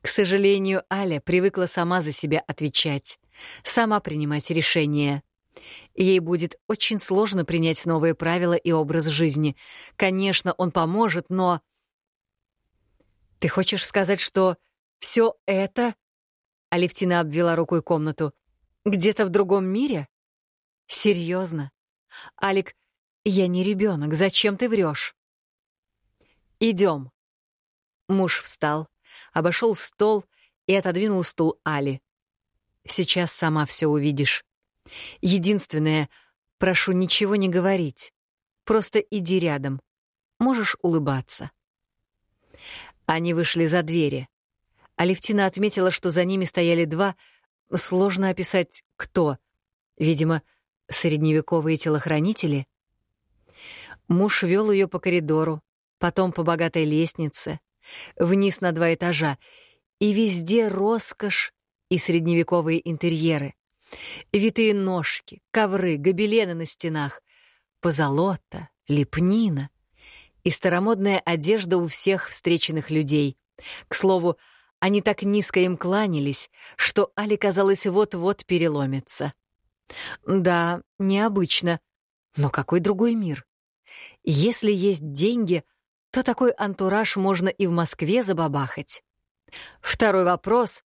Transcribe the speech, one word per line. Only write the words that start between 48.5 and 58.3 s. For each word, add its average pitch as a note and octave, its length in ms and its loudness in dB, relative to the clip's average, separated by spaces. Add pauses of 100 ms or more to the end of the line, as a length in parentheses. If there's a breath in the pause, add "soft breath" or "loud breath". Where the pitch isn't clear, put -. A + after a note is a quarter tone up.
кто. D3+ 420 -2 (580)
Видимо, D#3+ 460 0 (460)
средневековые D#3 880 0
телохранители. D3+ 880 0 (1400 loud breath)
Муж F#3+ 340 2
вел G3 280 2
ее G3 180 4
по F3+ 100 -8
коридору, D#3 640 0 (360)
потом F3 340 0
по F3 100 -4
богатой E3 420 0
лестнице, D#3 760 -2 (560 loud breath)
вниз F#3+ 440 2